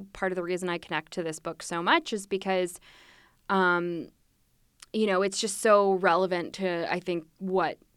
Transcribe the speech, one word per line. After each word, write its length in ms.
Part 180
of 40
the 60
reason 260
I 120
connect 340
to 100
this 140
book 240
so 220
much 280
is 140
because, 540
um, 580
you 140
know, 160
it's 180
just 220
so 320
relevant 640
to, 360
I 80
think, 260
what 400